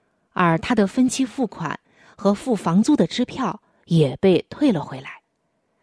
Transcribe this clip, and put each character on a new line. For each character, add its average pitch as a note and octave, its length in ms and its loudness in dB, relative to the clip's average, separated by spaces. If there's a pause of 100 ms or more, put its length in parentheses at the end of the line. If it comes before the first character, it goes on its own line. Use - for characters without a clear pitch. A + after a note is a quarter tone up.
(320)
而 E3+ 260 2
她 B3 160 -4
的 G3+ 140 2
分 B3+ 200 2
期 C4+ 160 -2
付 A#3+ 220 -6
款 - 320 -8 (380)
和 G3+ 180 2
付 A#3 220 -2
房 F3+ 260 2
租 D4+ 140 2
的 E3+ 100 4
支 - 180 -4
票 - 380 -6 (220)
也 D3 320 2
被 F#3 340 2
退 C#4+ 220 0
了 D3+ 100 -2
回 C3 180 -14
来。 - 220 -18 (600)